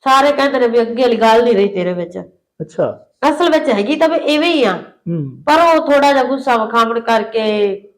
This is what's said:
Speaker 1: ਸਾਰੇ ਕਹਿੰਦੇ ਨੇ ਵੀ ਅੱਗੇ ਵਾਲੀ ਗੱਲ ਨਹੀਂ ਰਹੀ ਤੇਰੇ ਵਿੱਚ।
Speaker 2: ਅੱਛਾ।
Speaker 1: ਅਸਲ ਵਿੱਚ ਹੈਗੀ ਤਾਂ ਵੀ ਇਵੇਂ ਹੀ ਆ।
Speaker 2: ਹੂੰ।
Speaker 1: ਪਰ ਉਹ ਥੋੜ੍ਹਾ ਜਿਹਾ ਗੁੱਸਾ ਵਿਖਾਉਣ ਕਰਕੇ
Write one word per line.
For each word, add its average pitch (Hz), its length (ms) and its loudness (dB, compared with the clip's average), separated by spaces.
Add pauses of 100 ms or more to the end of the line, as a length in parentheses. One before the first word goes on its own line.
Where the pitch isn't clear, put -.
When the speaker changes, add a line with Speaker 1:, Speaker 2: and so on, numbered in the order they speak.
Speaker 1:
ਸਾਰੇ 269 280 2
ਕਹਿੰਦੇ 269 280 0
ਨੇ 247 80 2
ਵੀ 233 140 2
ਅੱਗੇ 226 200 -4
ਵਾਲੀ 240 160 2
ਗੱਲ 226 260 4
ਨਹੀਂ 240 120 2
ਰਹੀ 196 120 2
ਤੇਰੇ 180 260 -4
ਵਿੱਚ। 175 240 -8 (440)
Speaker 2:
ਅੱਛਾ। - 460 -6 (220)
Speaker 1:
ਅਸਲ 330 200 0
ਵਿੱਚ 302 200 0
ਹੈਗੀ 214 260 -2
ਤਾਂ 320 140 2
ਵੀ 330 60 -2
ਇਵੇਂ 311 380 0
ਹੀ 285 100 0
ਆ। 196 100 0 (360)
Speaker 2:
ਹੂੰ। 147 360 -8
Speaker 1:
ਪਰ 311 160 2
ਉਹ 320 300 2
ਥੋੜ੍ਹਾ 285 220 4
ਜਿਹਾ 269 100 2
ਗੁੱਸਾ 254 420 -2
ਵਿਖਾਉਣ 226 340 -2
ਕਰਕੇ 214 720 -2 (240)